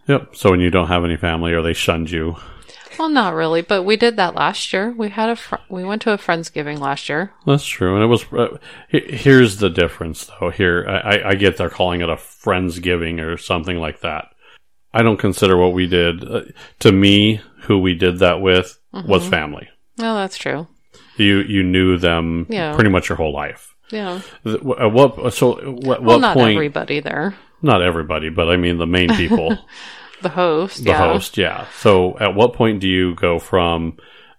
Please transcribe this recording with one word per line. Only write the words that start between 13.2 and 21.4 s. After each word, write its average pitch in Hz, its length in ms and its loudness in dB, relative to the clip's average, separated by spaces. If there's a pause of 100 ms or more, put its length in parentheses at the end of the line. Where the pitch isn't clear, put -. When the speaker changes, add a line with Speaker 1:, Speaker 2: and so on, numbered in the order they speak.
Speaker 1:
or 82 120 -6
something 87 400 -4
like 80 240 -8
that. 78 300 -8 (640)
I 113 100 4
don't 113 160 2
consider 95 380 2
what 90 180 4
we 90 120 0
did, 85 420 0
uh, - 120 -6 (400)
to 117 100 8
me, 101 500 6 (220)
who 104 160 2
we 92 160 0
did 90 240 0
that 87 220 4
with 92 360 2 (160)
was 180 300 0
Speaker 2:
Mm-hmm. 180 80 -8
Speaker 1:
family. - 380 -4 (300)
Speaker 2:
No, 226 180 -4
that's 190 220 -6
true. 143 280 -6 (500)
Speaker 1:
You, 101 240 2